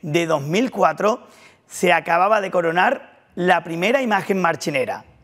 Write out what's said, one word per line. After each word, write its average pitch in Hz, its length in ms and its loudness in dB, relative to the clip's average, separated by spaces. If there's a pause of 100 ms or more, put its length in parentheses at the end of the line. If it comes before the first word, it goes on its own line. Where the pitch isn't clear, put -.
de 165 240 -2
dos 156 160 0
mil 190 260 0
cuatro, 190 560 0 (400)
se - 260 0
acababa 175 500 2
de 190 100 -6
coronar 180 680 0 (160)
la 175 300 2
primera 180 400 -2
imagen 196 360 -2
marchenera 143 640 -2 (200)